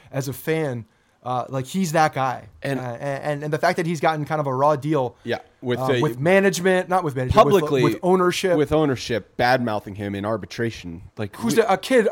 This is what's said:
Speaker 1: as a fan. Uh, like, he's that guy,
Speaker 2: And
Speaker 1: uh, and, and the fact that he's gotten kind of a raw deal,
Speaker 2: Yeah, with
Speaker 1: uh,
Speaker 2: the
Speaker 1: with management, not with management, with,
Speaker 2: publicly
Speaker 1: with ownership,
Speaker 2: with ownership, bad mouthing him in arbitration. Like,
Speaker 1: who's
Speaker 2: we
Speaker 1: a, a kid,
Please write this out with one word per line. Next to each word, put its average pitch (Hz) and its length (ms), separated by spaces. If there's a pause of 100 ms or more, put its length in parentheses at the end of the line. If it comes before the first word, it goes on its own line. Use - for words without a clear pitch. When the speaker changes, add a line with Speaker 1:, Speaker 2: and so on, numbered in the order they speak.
(120)
Speaker 1:
as 131 160
a 135 60
fan. 147 520 (360)
Uh, 123 280
like, 131 160
he's 185 260
that 156 220
guy, 127 340 (160)
Speaker 2:
And 139 160
Speaker 1:
uh, 127 40
and, 139 600
and 151 80
the 156 60
fact 170 180
that 180 100
he's 165 140
gotten 160 240
kind 156 160
of 143 80
a 131 80
raw 143 220
deal, 135 480
Speaker 2:
Yeah, 117 140 (220)
with 123 160
Speaker 1:
uh, 131 100
Speaker 2:
the 131 140
Speaker 1:
with 156 160
management, 185 720
not 180 160
with 151 100
management, 127 320
with, 208 160
Speaker 2:
publicly 147 220
Speaker 1:
with 110 200
ownership, 180 540
Speaker 2:
with 151 140
ownership, 135 640
bad 123 260
mouthing 107 340
him 101 200
in 98 80
arbitration. 101 800 (160)
Like, 104 180
Speaker 1:
who's 226 220
Speaker 2:
we 226 40
Speaker 1:
a, 202 120
a 185 40
kid, 220 340